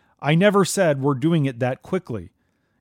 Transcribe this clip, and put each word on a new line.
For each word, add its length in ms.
"I 120
never 280
said 380
we're 140
doing 300
it 140
that 220
quickly." 480